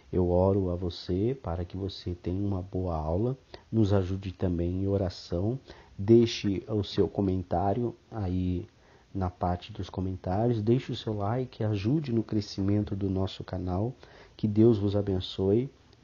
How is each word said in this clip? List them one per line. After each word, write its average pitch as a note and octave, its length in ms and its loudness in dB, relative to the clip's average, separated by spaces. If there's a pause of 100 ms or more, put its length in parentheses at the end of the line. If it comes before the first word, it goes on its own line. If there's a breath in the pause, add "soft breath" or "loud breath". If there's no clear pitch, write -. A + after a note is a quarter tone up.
(120)
Eu F2+ 180 2
oro F#2 400 4
a F2 40 -2
você F#2 680 -4
para F2 240 -6
que F#2 120 -12
você F#2 400 -8
tenha F#2 280 -4
uma G2 160 -2
boa F2+ 360 -4
aula, F2 420 -2 (320 loud breath)
nos A2 220 4
ajude F#2+ 400 0
também F2+ 500 -2
em G2 60 -2
oração, G2 720 -2 (360 loud breath)
deixe G#2+ 720 6
o G#2+ 140 0
seu G2 240 2
comentário G2 880 0 (160)
aí F#2 560 -2 (480 soft breath)
na F#2 160 -2
parte - 420 -4
dos F#2+ 160 -10
comentários, G2 720 -2
deixe A#2+ 300 0
o A#2 40 -6
seu - 160 -6
like, A2+ 520 -4
ajude A2+ 480 0
no A2+ 100 2
crescimento G#2 720 -2
do G2 140 -2
nosso F#2+ 340 -2
canal, F#2 520 -4 (420 loud breath)
que - 100 -2
Deus G#2+ 320 6
vos G2+ 160 0
abençoe G2+ 760 0 (340)